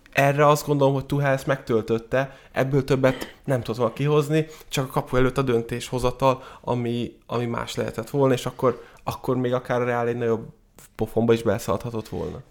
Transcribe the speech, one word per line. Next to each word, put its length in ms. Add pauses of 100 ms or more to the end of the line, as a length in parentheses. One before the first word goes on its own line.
(120)
erre 340
azt 200
gondolom, 280
hogy 120
Tuchel 260
ezt 140
megtöltötte, 920 (160)
ebből 320
többet 500 (100)
nem 160
tudott 200
volna 140
kihozni, 520 (220)
csak 160
a 60
kapu 260
előtt 220
a 40
döntéshozatal, 1000 (180)
ami, 560 (100)
ami 200
más 280
lehetett 360
volna, 240
és 120
akkor, 360 (220)
akkor 320
még 160
akár 280
a 40
Real 240
egy 80
nagyobb 300 (500)
pofonba 360
is 100
beleszaladhatott 680
volna. 300 (120)